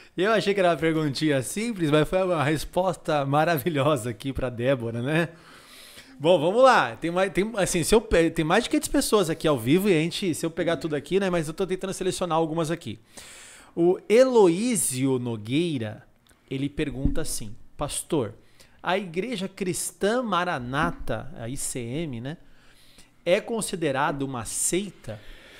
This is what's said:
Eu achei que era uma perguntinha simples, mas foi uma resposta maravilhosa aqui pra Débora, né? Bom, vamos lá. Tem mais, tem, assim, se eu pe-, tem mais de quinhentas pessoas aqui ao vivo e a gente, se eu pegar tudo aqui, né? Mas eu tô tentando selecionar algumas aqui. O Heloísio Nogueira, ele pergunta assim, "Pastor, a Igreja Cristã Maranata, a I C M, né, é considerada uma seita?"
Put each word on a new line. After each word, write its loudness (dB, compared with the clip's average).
Eu 2
achei 2
que 0
era 4
uma 2
perguntinha 0
simples, -4
mas 4
foi 0
uma 0
resposta -2
maravilhosa 2
aqui -6
pra -6
Débora, -2
né? 0
Bom, 6
vamos 2
lá. 6
Tem -4
mais, 0
tem, 0
assim, 0
se 2
eu 6
pe-, 2
tem -2
mais 2
de -8
quinhentas 0
pessoas 2
aqui -2
ao 2
vivo 2
e 6
a 2
gente, -2
se -6
eu -4
pegar -2
tudo -4
aqui, -2
né? 0
Mas -2
eu -8
tô -4
tentando -6
selecionar -2
algumas 0
aqui. -8
O 4
Heloísio 4
Nogueira, -4
ele -4
pergunta -2
assim, -6
"Pastor, -4
a -2
Igreja -6
Cristã -2
Maranata, -2
a -10
I -8
C -6
M, -6
né, -10
é 2
considerada -2
uma -6
seita?" -6